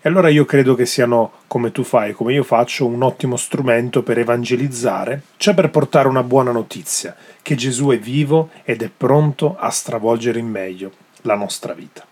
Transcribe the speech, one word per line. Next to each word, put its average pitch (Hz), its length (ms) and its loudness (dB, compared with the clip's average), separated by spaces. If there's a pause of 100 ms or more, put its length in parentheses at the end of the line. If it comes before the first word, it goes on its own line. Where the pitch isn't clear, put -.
E - 80 0
allora 170 200 4
io 147 160 6
credo 131 300 4
che 120 100 0
siano, 120 500 0 (120)
come 120 240 -4
tu 123 140 -4
fai, 107 280 0
come 117 200 -4
io 139 100 2
faccio, 120 440 0
un 120 160 -2
ottimo 127 340 -2
strumento 123 640 -2
per 117 160 -2
evangelizzare, 120 1040 -2 (140)
cioè - 180 2
per 165 160 2
portare 143 380 4
una 131 160 2
buona 127 260 4
notizia, - 640 -6 (260)
che - 140 -2
Gesù 131 360 0
è 117 100 2
vivo 147 500 0 (140)
ed 117 180 -4
è 104 120 -6
pronto 147 640 2
a 113 140 -4
stravolgere 113 720 -2
in 117 80 -6
meglio 95 420 -8 (320)
la 107 140 0
nostra 101 360 -8
vita. - 400 -18